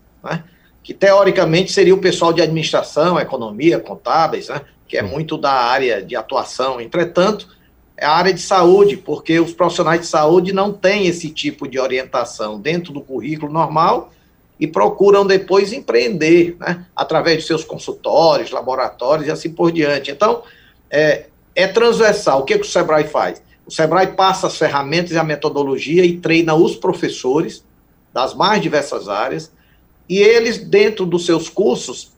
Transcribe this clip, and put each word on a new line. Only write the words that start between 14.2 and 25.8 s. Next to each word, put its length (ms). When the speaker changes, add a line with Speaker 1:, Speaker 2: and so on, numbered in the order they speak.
Speaker 1:
e 80
procuram 580
depois 480
empreender, 840
né? 260
Através 420
de 80
seus 160
consultórios, 880
laboratórios 760
e 20
assim 200
por 200
diante. 400
Então, 320
é, 360
é 140
transversal. 720
O 40
que 140
que 80
o 20
sebrae 360
faz? 380
O 40
sebrae 380
passa 380
as 100
ferramentas 560
e 60
a 40
metodologia 800